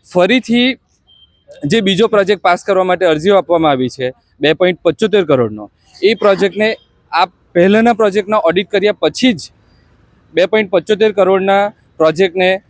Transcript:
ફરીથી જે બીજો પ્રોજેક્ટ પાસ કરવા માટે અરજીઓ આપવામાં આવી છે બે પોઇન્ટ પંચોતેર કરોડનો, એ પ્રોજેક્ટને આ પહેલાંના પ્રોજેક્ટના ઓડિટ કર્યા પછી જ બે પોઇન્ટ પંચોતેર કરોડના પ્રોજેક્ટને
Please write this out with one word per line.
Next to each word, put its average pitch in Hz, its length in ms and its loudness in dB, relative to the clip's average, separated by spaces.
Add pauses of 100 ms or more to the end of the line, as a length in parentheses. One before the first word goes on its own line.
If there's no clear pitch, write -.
(140)
ફરીથી 240 600 0 (880)
જે 196 160 0
બીજો 196 280 0
પ્રોજેક્ટ 202 340 0
પાસ 180 220 0
કરવા 185 200 0
માટે 180 220 -2
અરજીઓ 165 300 0
આપવામાં 160 360 0
આવી 127 160 -2
છે 127 240 -8 (280)
બે 151 120 0
પોઇન્ટ 180 300 0
પંચોતેર 185 420 0
કરોડનો, 110 460 -2 (320)
એ 220 120 2
પ્રોજેક્ટને 202 640 -2 (360)
આ 170 120 0
પહેલાંના 208 680 0
પ્રોજેક્ટના 208 440 -2
ઓડિટ 175 340 2
કર્યા 202 220 0
પછી 202 400 0
જ - 200 -10 (800)
બે 175 120 2
પોઇન્ટ 214 240 -2
પંચોતેર 202 420 0
કરોડના 196 560 0
પ્રોજેક્ટને 185 1000 -2